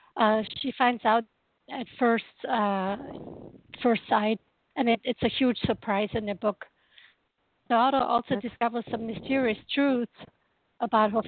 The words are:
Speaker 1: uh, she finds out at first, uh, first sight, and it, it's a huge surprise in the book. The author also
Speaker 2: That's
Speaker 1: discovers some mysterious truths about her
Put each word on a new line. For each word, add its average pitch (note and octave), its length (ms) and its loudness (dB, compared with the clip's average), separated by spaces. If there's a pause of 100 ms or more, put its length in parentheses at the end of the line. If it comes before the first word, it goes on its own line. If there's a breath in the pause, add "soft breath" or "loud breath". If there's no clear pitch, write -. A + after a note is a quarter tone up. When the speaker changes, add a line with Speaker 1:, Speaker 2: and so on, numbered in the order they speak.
(160 soft breath)
Speaker 1:
uh, G#3+ 260 4 (180)
she B3+ 180 -4
finds B3 260 2
out A3+ 200 4 (460)
at B3+ 160 -8 (120)
first, A#3 260 2 (240)
uh, G3+ 480 0 (880)
first A#3 260 2
sight, G#3+ 320 2 (360)
and B3 120 2
it, A3+ 160 2
it's - 180 -2
a A#3+ 60 2
huge B3 380 0
surprise G#3 480 -2
in A2 120 -4
the G2+ 80 -4
book. G#2 300 -4 (1040 soft breath)
The A#3+ 60 2
author C4 240 4
also A#3+ 360 0
Speaker 2:
That's G#3 80 -4
Speaker 1:
discovers A#3 480 -4
some A3+ 160 -6
mysterious B3 520 -2 (160)
truths C4+ 380 2 (680)
about G#3+ 320 2
her G#3+ 160 0